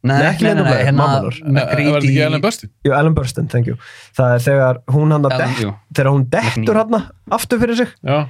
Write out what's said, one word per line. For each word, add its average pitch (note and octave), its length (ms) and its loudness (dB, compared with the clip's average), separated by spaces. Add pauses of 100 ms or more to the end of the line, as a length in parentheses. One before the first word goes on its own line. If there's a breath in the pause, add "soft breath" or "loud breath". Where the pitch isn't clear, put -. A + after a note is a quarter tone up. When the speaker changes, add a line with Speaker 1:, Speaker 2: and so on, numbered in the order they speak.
Speaker 1:
Nei, B2 160 0
Speaker 2:
Nei, D3 80 2
ekki - 180 -2
Speaker 1:
nei, - 60 4
Speaker 2:
Linda D#3 100 0
Speaker 1:
nei, C#3+ 40 2
nei, C3 100 2
Speaker 2:
Blair, B2+ 100 0
Speaker 1:
hérna C#3 140 2
Speaker 2:
mamma C#3+ 160 2
hennar. B2 260 -4
Speaker 1:
McCready. C#3+ 460 0
Speaker 3:
Eh, D3 80 2
var C#3+ 80 0
þetta C#3 80 2
ekki D3+ 140 2
Ellen D#3 180 -2
Burstyn? G3+ 260 -4 (160)
Speaker 2:
Jú, C#3 80 2
Ellen D3+ 220 2
Burstyn, C3 340 -4
thank B2 220 0
you. B2 60 -6 (340 loud breath)
Það B2 240 2
er A#2+ 100 0
þegar C3 340 2 (140)
hún D3+ 220 2
hann C#3+ 100 0
að C3 80 2
Speaker 1:
Ellen, C3 220 -2
Speaker 2:
dett-, A#2+ 80 -4
Speaker 1:
jú. G2+ 80 -4 (240)
Speaker 2:
þegar C3+ 160 2
hún C#3 160 2
dettur E3 240 0
Speaker 1:
McNeil. A#2+ 260 -2
Speaker 2:
þarna A3 220 0 (320)
aftur A3+ 320 -2
fyrir A#3 160 -2
sig. - 240 -4
Speaker 3:
Já. C#3+ 140 0 (120)